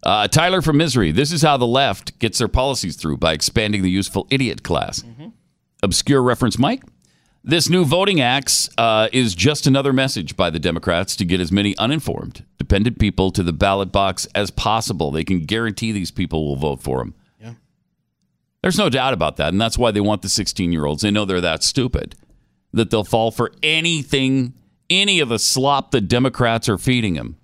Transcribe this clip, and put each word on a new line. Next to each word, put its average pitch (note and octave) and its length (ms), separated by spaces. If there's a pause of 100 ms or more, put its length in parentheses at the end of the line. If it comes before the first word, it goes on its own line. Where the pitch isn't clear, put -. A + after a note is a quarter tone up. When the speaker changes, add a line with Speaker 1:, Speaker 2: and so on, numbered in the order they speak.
Speaker 1:
Uh, G#2 260
Tyler F3+ 340
from D3+ 160
Misery, A#2+ 340
"This C#3+ 200
is D#3 100
how D3 140
the B2 100
left A#2+ 520
gets A2 200
their A2+ 100
policies C3 480
through, D2 220
by D#2+ 140
expanding G#2 500
the F#2 80
useful F#2+ 400
idiot C3 320
class." A#1+ 400
Speaker 2:
Mm-hmm. A#2+ 260 (540)
Speaker 1:
Obscure B2+ 400
Reference B2 360
Mike, G3+ 240 (600)
"This D3+ 280
new F3+ 140
voting F3 360
axe, C3 480 (100)
uh, A2 340
is A#2+ 220
just C3+ 320
another C#3 260
message C3 440
by F2 140
the D#2+ 100
Democrats E2+ 560
to G#2 80
get F2+ 160
as E2 120
many G2+ 260
uninformed, - 680 (140)
dependent G#2+ 400
people F#2+ 340
to G2 100
the E2+ 100
ballot G2 400
box G2 420
as G2+ 160
possible. G#2 600
They D#2+ 140
can F#2 200
guarantee A2+ 480
these G2 180
people D#2+ 360
will C#2+ 100
vote C#2+ 260
for C2 180
'em." A#1 140 (260)
Speaker 2:
Yeah. A2+ 140 (1080)
Speaker 1:
There's F#3 160
no G#3 100
doubt C3 260
about D#2 220
that, D2+ 160
and F#2+ 80
that's A2+ 180
why A#2 140
they G#2 80
want G#2 220
the G2+ 60
sixteen-year-olds. E2+ 760
They G2+ 100
know G#2 120
they're F#2 160
that E2 220
stupid, - 540 (560)
that G#2+ 180
they'll G#2+ 140
fall A2+ 260
for A#2 220 (100)
anything, C#3 920 (360)
any F#3+ 300
of C3+ 80
the A2+ 100
slop C3+ 540
the C3 80
Democrats A#2+ 680
are G#2 100
feeding A2+ 400
'em. B1 260